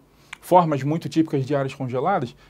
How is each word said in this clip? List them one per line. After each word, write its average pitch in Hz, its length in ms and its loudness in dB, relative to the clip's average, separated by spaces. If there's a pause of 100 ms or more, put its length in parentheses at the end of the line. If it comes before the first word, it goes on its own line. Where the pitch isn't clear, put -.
(400)
Formas 165 420 4
muito 151 280 -2
típicas 156 360 0
de 147 80 -2
áreas 135 220 -2
congeladas, 131 580 -2 (160)